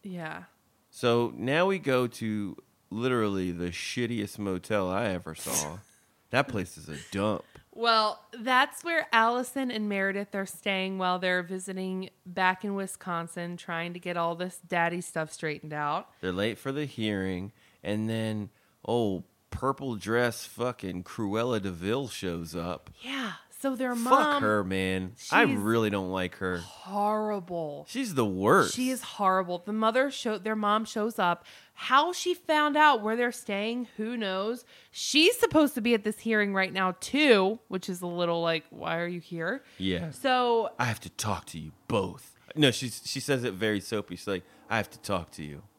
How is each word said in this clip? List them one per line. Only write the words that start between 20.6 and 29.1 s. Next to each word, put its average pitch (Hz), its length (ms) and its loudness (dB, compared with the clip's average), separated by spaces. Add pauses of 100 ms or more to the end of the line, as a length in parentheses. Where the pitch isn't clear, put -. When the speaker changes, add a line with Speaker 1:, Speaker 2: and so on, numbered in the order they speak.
Speaker 2:
Cruella 110 580 0
de 95 120 -4
Vil 107 340 -2
shows 85 480 -6
up. 87 360 -6 (100)
Speaker 1:
Yeah. 254 320 -6 (280)
So 269 160 -2
their 247 180 -2
Speaker 2:
Fuck 233 100 -2
Speaker 1:
mom, 285 380 6
Speaker 2:
her, 107 220 2
man. 95 480 0 (180)
I 214 160 8
Speaker 1:
she's 139 100 2
Speaker 2:
really 107 340 2
don't 95 200 -2
like 92 260 -2
her. 92 220 -2
Speaker 1:
horrible. 185 1300 -4
Speaker 2:
She's 233 240 -4
the 127 100 4
worst. 104 500 4
Speaker 1:
She 254 160 0
is 254 120 -4
horrible. 185 600 0